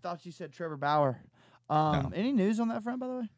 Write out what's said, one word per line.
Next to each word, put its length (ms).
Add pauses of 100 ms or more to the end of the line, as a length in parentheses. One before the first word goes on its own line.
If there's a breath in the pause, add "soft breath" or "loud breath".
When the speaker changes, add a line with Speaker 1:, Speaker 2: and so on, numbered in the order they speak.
Speaker 1:
thought 220
you 60
said 200
Trevor 260
Bauer. 440 (480 soft breath)
Um, 340
Speaker 2:
No. 100
Speaker 1:
any 200
news 260
on 80
that 160
front, 160
by 80
the 120
way? 180